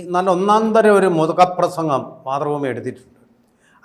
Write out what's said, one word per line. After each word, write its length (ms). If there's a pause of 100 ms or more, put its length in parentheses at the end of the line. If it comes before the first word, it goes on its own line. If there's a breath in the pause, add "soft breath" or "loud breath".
(160)
നല്ല 220
ഒന്നാം 260 (120)
തരം 240
ഒരു 100 (100)
മുഖപ്രസംഗം 840 (260)
മാതൃഭൂമി 460
എടുത്തിട്ടുണ്ട്. 480 (640 soft breath)